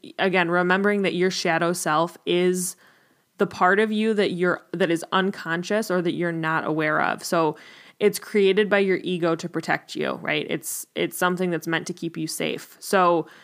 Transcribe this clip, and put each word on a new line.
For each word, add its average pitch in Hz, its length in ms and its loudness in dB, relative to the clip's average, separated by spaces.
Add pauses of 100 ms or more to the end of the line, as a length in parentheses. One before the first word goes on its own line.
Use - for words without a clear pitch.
(180)
again, 180 320 2
remembering 190 520 2
that 185 120 0
your 180 160 2
shadow 170 440 0
self 170 520 0
is 180 520 0 (600)
the 202 100 2
part 190 340 2
of 214 100 2
you 220 220 2
that 202 180 2
you're, 175 300 0 (100)
that 175 180 0
is 165 220 0
unconscious 190 800 -2
or 180 100 2
that 175 120 0
you're 170 180 -2
not 160 340 -2
aware 156 360 0
of. - 200 0
So 160 360 0 (420)
it's 208 200 2
created 196 500 2
by 202 100 4
your 190 240 2
ego 170 320 0
to 165 140 -6
protect - 460 -4
you, - 260 -2
right? 156 280 -4
It's, - 460 -6
it's 175 220 -4
something 180 320 0
that's 165 180 -4
meant 160 200 -2
to 180 60 -4
keep 165 220 -8
you 160 120 -4
safe. - 520 -6
So 175 480 2 (160)